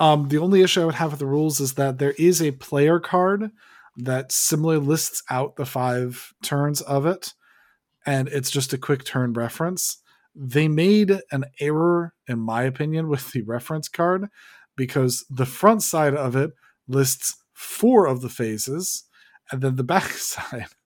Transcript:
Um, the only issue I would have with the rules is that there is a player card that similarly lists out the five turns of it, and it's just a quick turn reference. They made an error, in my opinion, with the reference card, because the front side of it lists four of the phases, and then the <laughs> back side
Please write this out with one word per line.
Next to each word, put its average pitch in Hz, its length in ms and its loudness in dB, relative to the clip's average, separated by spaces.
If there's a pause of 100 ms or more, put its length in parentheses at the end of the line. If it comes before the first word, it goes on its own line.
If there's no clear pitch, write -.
Um, 151 280 4
the 147 100 2
only 185 240 6
issue 185 200 4
I - 40 2
would 156 100 0
have 165 160 -2
with 143 80 -8
the 143 60 -4
rules 147 340 0
is 135 140 -2
that 135 240 0
there 139 140 0
is 170 300 4
a 147 100 0
player 147 480 2
card 196 500 0 (460)
that 127 360 -4
similarly 156 520 2
lists 156 460 -2
out 131 260 -4
the 135 100 -6
five 123 680 -4 (100)
turns 143 380 0
of 139 260 -2
it, - 280 -4 (720)
and 135 220 0
it's 135 220 -4
just 135 220 -2
a 135 60 -4
quick 135 260 -2
turn 127 280 -2
reference. 139 640 -4 (360)
They 143 340 0
made 190 520 4 (100)
an 135 140 -4 (160)
error, 165 540 0 (120)
in 120 140 -4
my 113 240 -2
opinion, 156 440 -2
with 139 240 -4
the 123 100 -4
reference 120 460 -6
card, 185 400 0 (460)
because 131 560 -2
the 131 160 -2
front 202 360 4
side 151 320 2
of 131 200 -2
it 139 180 0 (360)
lists 131 480 0 (160)
four 220 540 4
of 131 160 0
the 127 80 -6
phases, 127 760 -6 (480)
and 135 80 -6
then 131 160 0
the 131 80 -2
<laughs> 143 100 -2
back 185 180 0
side - 540 -10 (200)